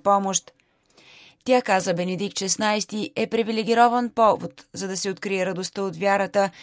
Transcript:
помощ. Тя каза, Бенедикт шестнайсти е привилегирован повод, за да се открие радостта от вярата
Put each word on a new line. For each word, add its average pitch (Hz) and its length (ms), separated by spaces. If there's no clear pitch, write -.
помощ. 196 480
Тя 254 160
каза, 190 320
Бенедикт 180 460
шестнайсти 208 760
е 226 120
привилегирован 226 800
повод, 202 640
за 196 140
да 185 100
се 196 120
открие 190 360
радостта 185 360
от 190 140
вярата 196 540